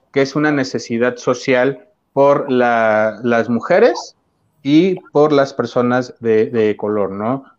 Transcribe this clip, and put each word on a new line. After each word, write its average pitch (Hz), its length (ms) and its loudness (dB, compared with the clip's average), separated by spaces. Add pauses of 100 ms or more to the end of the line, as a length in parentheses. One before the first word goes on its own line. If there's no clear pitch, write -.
(140)
que 139 80 0
es 135 160 -4
una 151 140 0
necesidad 123 680 -4
social 131 680 -2 (280)
por 143 360 2
la, 113 760 0
las 117 260 0
mujeres 196 680 0 (480)
y 170 320 2 (160)
por 147 220 2
las 139 200 2
personas 123 680 -2
de, 113 240 2
de 110 320 -2
color, 104 340 -4
¿no? 113 320 -6 (140)